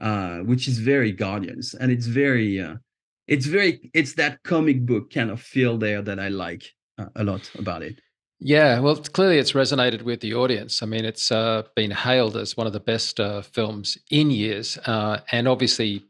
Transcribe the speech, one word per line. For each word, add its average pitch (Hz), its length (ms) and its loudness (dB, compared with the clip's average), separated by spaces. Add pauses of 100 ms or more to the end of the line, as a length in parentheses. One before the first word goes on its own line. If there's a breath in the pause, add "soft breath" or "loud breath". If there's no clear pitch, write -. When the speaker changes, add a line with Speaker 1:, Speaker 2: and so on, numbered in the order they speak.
Speaker 1:
uh, 95 380 -2
which 123 280 0
is 123 120 0
very 117 340 2
Guardians. 98 600 -6
And 127 180 0
it's 120 140 -2
very, 117 540 2
uh, 85 160 -8 (520)
it's 135 180 2
very, 180 480 0
it's 156 200 0
that - 280 -2
comic 151 420 2
book 117 280 -2
kind 113 180 -2
of 117 100 -8
feel 120 380 0
there 104 240 -2
that 101 160 -6
I 98 100 -4
like, 90 360 -6 (340)
uh, - 160 -8
a 110 100 -4
lot 101 320 -2
about 82 260 -6
it. - 180 -12 (440)
Speaker 2:
Yeah, 139 360 6
well, 147 160 4
it's, 151 120 -12
clearly 185 300 4
it's 131 140 0
resonated 123 500 2
with 117 180 -4
the 110 140 -6
audience. 117 480 -2
I 110 40 -6
mean, 110 180 -2
it's, - 260 -2
uh, 113 320 2 (140)
been 107 160 0
hailed 117 440 2
as 104 200 -6
one 113 100 -2
of 104 60 -4
the 107 80 -6
best, - 400 -2
uh, 101 220 -2
films 107 540 -4 (140)
in 147 220 4
years. 107 460 -2
Uh, 107 420 -2 (100)
and 120 160 2
obviously 117 640 0